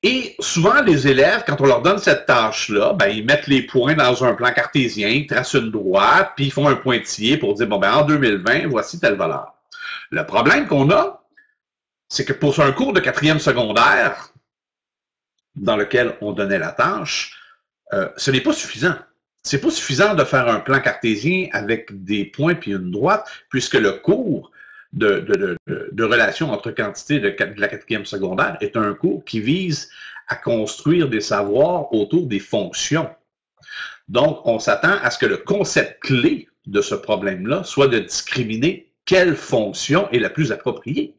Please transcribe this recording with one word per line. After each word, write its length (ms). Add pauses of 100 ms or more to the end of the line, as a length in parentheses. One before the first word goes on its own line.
Et 380
souvent, 420
les 240
élèves, 400
quand 140
on 60
leur 140
donne 180
cette 280
tâche-là, 680
ben, 120
ils 180
mettent 220
les 160
points 320
dans 300
un 100
plan 180
cartésien, 560
ils 200
tracent 260
une 160
droite, 640
puis 120
ils 60
font 140
un 80
pointillé 600
pour 180
dire, « 140
Bon, 100
ben, 160
en 100
deux 140
mille 260
vingt, 220
voici 320
telle 160
valeur. » 400 (560)
Le 160
problème 400
qu'on 240
a, 340 (840)
c'est 160
que 80
pour 260
un 140
cours 200
de 80
quatrième 380
secondaire, 960 (1200)
dans 220
lequel 440
on 120
donnait 260
la 140
tâche, 680 (540)
euh, 240
ce 160
n'est 80
pas 120
suffisant. 440 (480)
C'est 160
pas 100
suffisant 440
de 80
faire 240
un 140
plan 180
cartésien 720
avec 520
des 200
points 300
puis 160
une 220
droite, 340 (240)
puisque 240
le 160
cours 640 (400)
de, 260
de, 160
de, 220 (100)
de, 240
de 140
relation 480
entre 180
quantité 480
de, 120
de 300
la 60
quatrième 380
secondaire 560
est 160
un 180
cours 300
qui 160
vise 500 (380)
à 80
construire 720
des 120
savoirs 720
autour 340
des 120
fonctions. 720 (960)
Donc, 380
on 160
s'attend 420
à 80
ce 80
que 80
le 120
concept 640
clé 460 (180)
de 140
ce 140
problème-là 720
soit 240
de 100
discriminer 960 (140)
quelle 280
fonction 800
est 80
la 100
plus 220
appropriée. 680